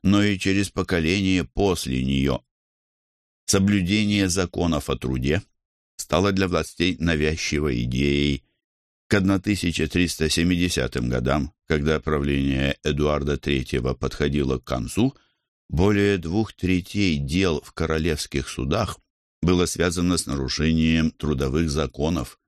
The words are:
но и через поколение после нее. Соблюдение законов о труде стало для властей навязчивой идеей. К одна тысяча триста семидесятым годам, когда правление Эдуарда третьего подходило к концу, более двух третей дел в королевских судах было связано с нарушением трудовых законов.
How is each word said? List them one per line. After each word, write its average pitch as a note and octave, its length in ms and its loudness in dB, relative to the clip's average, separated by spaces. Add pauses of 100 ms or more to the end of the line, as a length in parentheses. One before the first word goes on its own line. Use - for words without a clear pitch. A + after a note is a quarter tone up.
но G2+ 180 4
и G#2 160 2
через F#2+ 320 0
поколение F2+ 760 0
после C2 580 -2
нее. C2+ 400 0 (1000)
Соблюдение G2+ 840 2
законов F2 600 -2
о C2 60 0
труде C2 460 -2 (560)
стало G2 340 0
для F#2+ 160 0
властей F2 520 -2
навязчивой D2+ 840 0
идеей. C#2+ 640 0 (640)
К G#2+ 60 2
одна G2 240 2
тысяча F2 480 -2
триста E2 420 0
семидесятым E2+ 800 0
годам, C2 440 -2 (140)
когда D#2 320 0
правление C#2 800 0
Эдуарда D2 560 0
третьего C2 560 -2
подходило C2+ 640 -2
к - 60 -10
концу, C2 540 -2 (500)
более G2+ 500 2
двух F2+ 360 -2
третей F#2 640 0
дел D#2 420 0
в - 140 -16
королевских D#2 760 -2
судах F#2 520 -2 (420)
было F2+ 240 4
связано F2 500 0
с - 120 -4
нарушением D#2+ 840 0
трудовых D2 580 -2
законов. C#2+ 800 -2